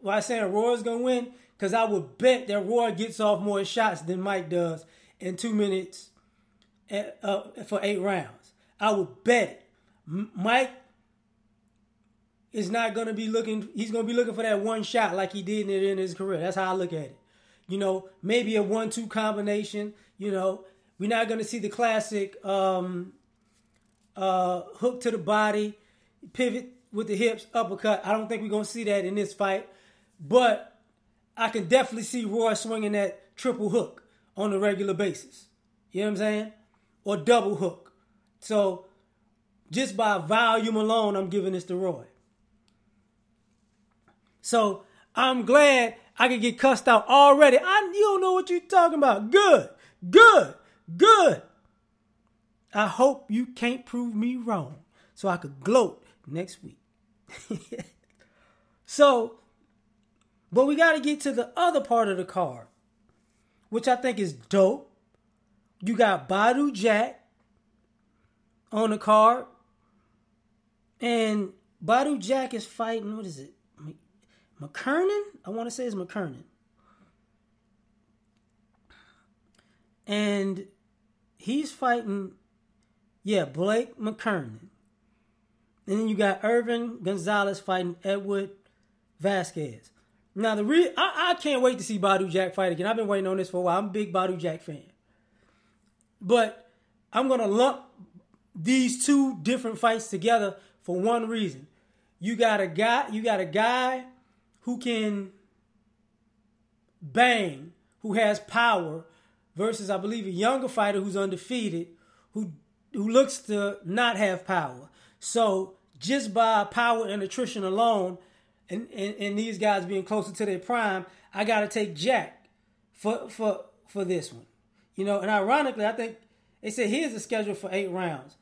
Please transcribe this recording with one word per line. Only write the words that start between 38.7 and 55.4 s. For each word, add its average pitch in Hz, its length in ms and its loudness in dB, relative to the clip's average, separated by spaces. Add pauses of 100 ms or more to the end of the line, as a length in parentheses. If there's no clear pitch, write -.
just 202 260 -4
by 208 220 0
volume 220 580 2
alone, 214 400 2
I'm 190 120 -4
giving 190 240 -2
this 180 120 -6
to 180 120 -6
Roy. 170 280 -4 (2500)
So 214 420 0 (300)
I'm 254 300 0
glad 254 500 6 (240)
I 247 100 4
could 240 120 0
get 233 180 0
cussed 262 300 4
out 220 200 6
already. 277 500 10
I, 381 360 2
you 403 60 2
don't 403 200 4
know 370 120 2
what 370 180 0
you're 349 100 0
talking 339 380 4
about. 220 320 2
Good, 359 380 6 (400)
good, 392 460 10 (420)
good. 359 460 8 (1300)
I 208 140 0
hope 269 440 2
you 233 160 -2
can't 247 380 -4
prove 240 300 -6
me 240 220 -2
wrong 190 400 -6 (380)
so - 140 -4
I 175 80 0
could 139 240 -14